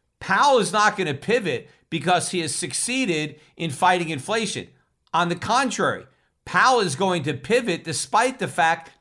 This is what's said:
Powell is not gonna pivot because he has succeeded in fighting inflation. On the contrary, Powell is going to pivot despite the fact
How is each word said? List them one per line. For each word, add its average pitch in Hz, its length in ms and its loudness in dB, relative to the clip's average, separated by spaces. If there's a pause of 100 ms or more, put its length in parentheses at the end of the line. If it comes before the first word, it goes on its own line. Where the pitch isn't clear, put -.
(200)
Powell 254 380 4
is 170 160 0
not 208 240 2
gonna 160 160 -2
pivot 185 560 -2 (220)
because 165 400 0
he 180 80 -2
has 151 160 -4
succeeded 170 840 -2 (160)
in 165 140 -6
fighting 175 400 2
inflation. 160 580 -4 (460)
On 170 160 2
the 175 60 -2
contrary, 196 680 -2 (400)
Powell 233 340 4
is 165 160 0
going 180 280 0
to 147 120 -2
pivot 214 480 -2
despite 240 560 0
the 180 80 -4
fact 165 540 0